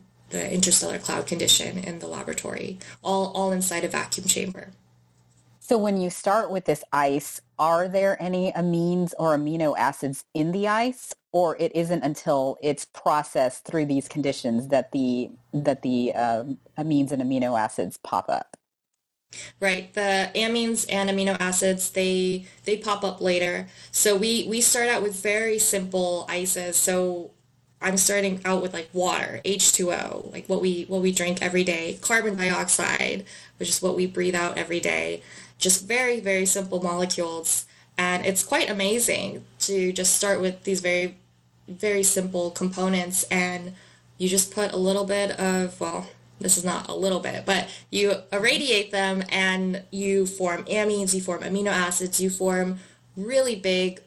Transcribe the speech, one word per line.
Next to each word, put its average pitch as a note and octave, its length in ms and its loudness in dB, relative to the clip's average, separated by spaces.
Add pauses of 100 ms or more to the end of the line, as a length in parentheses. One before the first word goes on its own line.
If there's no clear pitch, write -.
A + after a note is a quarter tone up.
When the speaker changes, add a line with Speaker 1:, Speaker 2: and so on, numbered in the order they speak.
(300)
Speaker 1:
the F3 240 -4
interstellar F3 440 2
cloud D#3+ 300 -4
condition E3+ 500 0
in F3 220 -8
the E3 80 -10
laboratory, - 720 -8 (240)
all, F#3+ 300 0
all F#3+ 180 0
inside F#3 320 -2
a E3+ 40 -2
vacuum - 400 -4
chamber. - 420 -2 (920)
Speaker 2:
So - 180 2
when G3+ 240 2
you F3+ 80 0
start G3 420 0
with F#3+ 140 -4
this D3+ 260 0
ice, C#3+ 500 0 (160)
are E3 300 4
there G3 340 2
any F#3 300 0
amines F3 640 2
or D#3+ 200 4
amino D3+ 400 0
acids C3+ 560 -2
in D#3+ 180 0
the G3+ 160 0
ice, A#3 460 -2 (180)
or F3 260 2
it D#3+ 160 0
isn't E3+ 300 0
until C#3 580 0
it's D3 240 0
processed D3+ 800 0
through D#3 200 0
these C#3 240 0
conditions C3+ 600 -2
that C3 220 2
the, B2 400 0 (220)
that C#3+ 280 0
the, B2 340 0
um, A#2+ 420 0 (200)
amines D3 360 2
and C3 100 -2
amino B2 340 2
acids G#2+ 460 -2
pop - 240 0
up? - 240 -4 (1080)
Speaker 1:
Right. F#3 340 0
The G3 420 2
amines A3+ 540 0
and G3 200 2
amino G3 300 0
acids, F#3 520 2
they, F#3 540 0 (200)
they G#3 120 0
pop G3+ 260 -2
up F#3 180 -4
later. F3+ 460 0 (240)
So G#3 240 4
we, A3+ 320 2
we A3+ 140 0
start A#3+ 280 4
out A3 120 0
with G3 200 -4
very G#3+ 380 0
simple F#3 720 0
ices. F3+ 460 -2
So F3+ 560 0 (500)
I'm F#3+ 160 0
starting G3 480 2
out F#3 160 2
with, F3+ 120 -4
like, E3 200 -8
water, F3 500 0
H G3 300 4
two F3 180 2
O, - 400 -6
like, - 160 -12
what F#3 140 0
we, F3+ 240 0
what F#3 160 -2
we F#3 100 4
drink F3+ 300 0
every F3+ 220 2
day, E3+ 380 -2
carbon A3 360 0
dioxide, F3+ 880 0 (320)
which F3 120 -4
is - 120 0
what F3+ 140 0
we F#3 120 2
breathe F3+ 280 -2
out F3 220 -2
every E3+ 220 -4
day, E3 420 -2 (360)
just F#3 280 2
very, A#3+ 340 2
very F#3+ 260 0
simple F#3 360 0
molecules. F3 840 -2 (320)
And F3+ 280 0
it's F#3+ 180 0
quite D4 260 0
amazing G3 760 0 (160)
to F#3 320 0
just F#3 240 2
start G3+ 240 2
with F#3 240 -2
these F#3+ 160 0
very, F3+ 380 0 (500)
very G3 360 0
simple F#3 480 0
components, F#3 800 0
and F3+ 420 -2 (440)
you F#3 120 0
just F#3+ 240 0
put G#3 180 0
a - 60 -4
little G3 280 2
bit G3+ 340 0
of, F#3 400 0
well, E3+ 300 -6 (300)
this F#3+ 180 2
is F3 80 -4
not E3+ 240 -2
a - 40 -6
little F#3 260 2
bit, - 260 -6
but F#3+ 240 2 (200)
you G3+ 240 2 (180)
irradiate A3 600 2
them F#3+ 380 0
and F#3 600 0
you G3 340 2
form F3+ 400 -4
amines, G#3 480 0
you F#3 80 0
form F3 200 -4
amino G3 260 0
acids, F3+ 520 0
you F#3 100 2
form F#3 500 0 (360)
really B3 400 0
big F#3 520 0